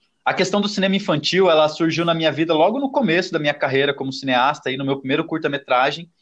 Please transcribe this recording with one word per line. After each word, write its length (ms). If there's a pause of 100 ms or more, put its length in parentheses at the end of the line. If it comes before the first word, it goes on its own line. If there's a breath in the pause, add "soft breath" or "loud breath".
(260)
a 80
questão 280
do 80
cinema 260
infantil, 540
ela 180
surgiu 380
na 80
minha 180
vida 220
logo 260
no 100
começo 440
da 60
minha 140
carreira 400
como 200
cineasta, 560
aí 80
no 80
meu 120
primeiro 280
curta-metragem. 840 (120 soft breath)